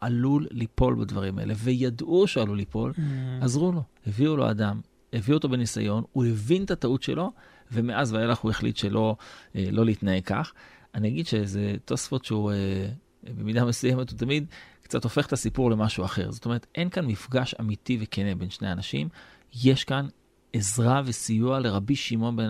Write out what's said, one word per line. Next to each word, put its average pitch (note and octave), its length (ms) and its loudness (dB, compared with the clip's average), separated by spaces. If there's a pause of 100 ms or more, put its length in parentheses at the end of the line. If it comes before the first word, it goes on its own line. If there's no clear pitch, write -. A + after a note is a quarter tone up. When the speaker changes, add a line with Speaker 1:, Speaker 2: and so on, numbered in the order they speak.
Speaker 1:
עלול C3 500 2
ליפול A#2+ 500 2
בדברים G2 380 -2
האלה, G#2+ 180 -2
וידעו B2+ 720 2
שהוא C3 160 0
עלול G#2 140 0
ליפול, A2 400 -2
Speaker 2:
Mm. E3+ 40 -2 (440)
Speaker 1:
עזרו D3 280 2
לו, E3 100 0 (240)
הביאו C3+ 300 2
לו B2 140 4
אדם, G#2 300 0 (320)
הביאו A#2 240 2
אותו D3+ 120 0
בניסיון, A2 640 0
הוא B2+ 140 2
הבין A#2 380 2
את F#3+ 60 -2
הטעות C3 320 0
שלו, E3 300 -2 (400)
ומאז A#2 400 0
ואילך A2+ 260 2
הוא - 120 0
החליט A2 260 -2
שלא, A2 400 2 (400)
אה, F#2+ 140 0
לא G#2+ 140 4
להתנהג G2 400 2
כך. A#2+ 280 -2 (420)
אני G#2+ 140 0
אגיד D#3 180 -2
שזה G2+ 480 0 (100)
תוספות C3 400 -4
שהוא, G#2 280 0
אה, G2+ 40 0 (800)
במידה A2 260 0
מסוימת, B2 460 0
הוא A2+ 80 -10
תמיד C#3+ 280 0 (360)
קצת - 220 -2
הופך - 220 0
את - 60 -8
הסיפור B2 380 2
למשהו G#2+ 340 2
אחר. G2 260 -2
זאת - 140 -10
אומרת, A#2 300 -2
אין F3 160 -2
כאן E3 160 -2
מפגש B2 540 -2
אמיתי A2+ 400 -2
וכנה G2+ 340 -2
בין F#2 160 -4
שני G2 220 -4
אנשים, C#3 360 -4 (560)
יש C3+ 200 6
כאן C#3 220 -2 (460)
עזרה A#2 520 2
וסיוע B2 560 0
לרבי G#2 360 0
שמעון A2+ 400 -2
בן A2+ 140 0